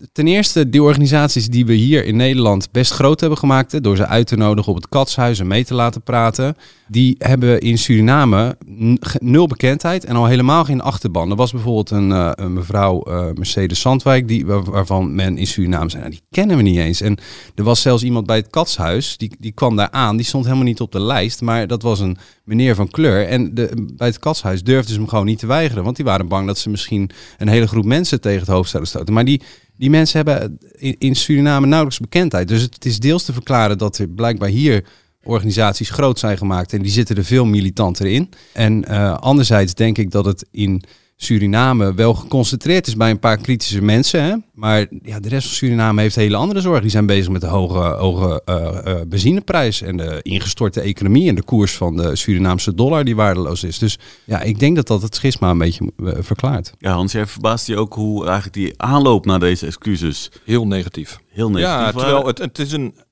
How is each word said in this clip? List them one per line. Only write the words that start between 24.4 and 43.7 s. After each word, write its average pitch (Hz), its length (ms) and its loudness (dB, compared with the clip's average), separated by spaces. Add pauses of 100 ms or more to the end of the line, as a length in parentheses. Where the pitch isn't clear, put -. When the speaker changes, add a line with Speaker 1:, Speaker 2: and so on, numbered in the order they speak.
Speaker 1:
durfden 120 300 2
ze 107 60 -2
hem 107 100 -4
gewoon 104 160 0
niet 110 140 0
te - 80 -8
weigeren, 127 360 0
want 123 120 -4
die 147 100 -6
waren 95 220 0
bang 95 200 -2
dat 98 100 -4
ze - 120 -6
misschien 101 400 -2 (280)
een 107 100 -4
hele 113 200 4
groep 110 180 0
mensen 139 360 0
tegen 101 180 0
het 92 100 -6
hoofd 92 200 0
zouden 78 220 -6
stoten. 90 220 -4
Maar 117 120 4
die, 139 160 2 (360)
die 127 120 0
mensen 160 360 4
hebben 110 320 -2 (180)
in, 135 220 -6
in 135 180 0
Suriname 143 500 2
nauwelijks 147 340 2
bekendheid. 117 480 0
Dus 113 140 2
het, 123 120 -2
het - 120 -10
is 113 140 -2
deels 151 240 2
te 139 100 -6
verklaren 117 440 0
dat 104 200 -4
er 101 100 -4
blijkbaar 98 420 -2
hier 113 360 2 (380)
organisaties 104 640 0
groot 135 300 0
zijn 104 180 -2
gemaakt 92 360 -4
en 101 80 -2
die 98 100 -2
zitten 107 240 0
er 98 100 0
veel 123 200 2
militanter 98 600 0
in. 127 240 0 (240)
En, 110 320 2
eh, 101 320 0
anderzijds 113 560 2
denk 113 240 0
ik 101 140 -2
dat 101 140 0
het 98 260 -2
in 95 320 -2 (320)
Suriname 107 800 2
wel 113 200 4
geconcentreerd 131 720 -2
is 117 80 -6
bij 113 140 2
een 104 100 0
paar 110 180 2
kritische 104 440 -2